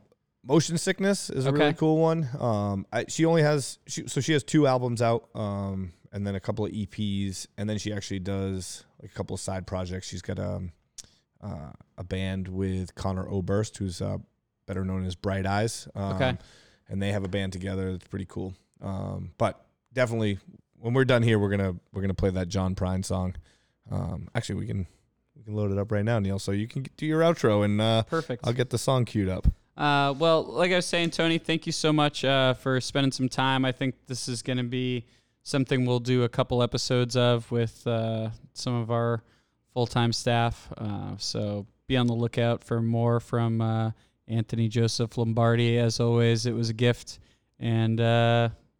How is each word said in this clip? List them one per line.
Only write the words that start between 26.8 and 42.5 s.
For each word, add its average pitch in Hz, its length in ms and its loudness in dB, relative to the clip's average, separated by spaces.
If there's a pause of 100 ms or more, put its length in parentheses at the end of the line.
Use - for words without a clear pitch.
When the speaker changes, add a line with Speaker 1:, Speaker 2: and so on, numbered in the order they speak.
Speaker 1:
do 151 100 -8
your 156 160 2
outro, 117 440 4
and, 104 160 2
uh, 113 220 4
Speaker 2:
Perfect. 131 440 -6
Speaker 1:
I'll 120 60 2
get 127 160 -2
the 120 80 -2
song 131 260 2
queued 104 260 -2
up. 92 180 0 (300)
Speaker 2:
Uh, 143 400 2
well, 160 260 4
like 170 280 0
I 185 60 4
was 175 100 0
saying, 170 240 0
Tony, 165 260 2
thank 160 300 -2
you 160 40 -4
so 156 220 2
much, 147 320 2
uh, 131 300 4
for 131 260 0
spending 139 300 0
some 131 180 -2
time. 135 340 2
I 131 80 2
think 131 240 -2 (120)
this 127 200 -8
is 120 140 -4
gonna 127 220 -2
be 127 420 -2 (380)
something 135 420 0
we'll 123 140 2
do 123 240 2
a 113 60 2
couple 123 340 0
episodes 123 520 0
of 120 360 2
with, 117 340 -2
uh, 113 460 -2 (220)
some 127 200 -6
of 113 180 -2
our 117 300 0 (520)
full-time 120 380 2
staff. 117 560 0 (100)
Uh, 101 400 -6
so 104 480 -4 (220)
be 131 80 0
on 120 120 4
the 117 80 2
lookout 117 480 0